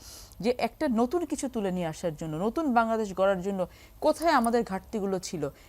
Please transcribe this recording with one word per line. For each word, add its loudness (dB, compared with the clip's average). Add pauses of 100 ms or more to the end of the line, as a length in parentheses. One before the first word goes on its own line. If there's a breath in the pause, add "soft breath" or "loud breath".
(400 loud breath)
যে 2
একটা -2
নতুন 2
কিছু -4
তুলে -2
নিয়ে -2
আসার -4
জন্য, -6
নতুন 0
বাংলাদেশ 2
গড়ার 2
জন্য -2 (340 loud breath)
কোথায় 4
আমাদের 4
ঘাটতিগুলো -2
ছিল, -4 (200 soft breath)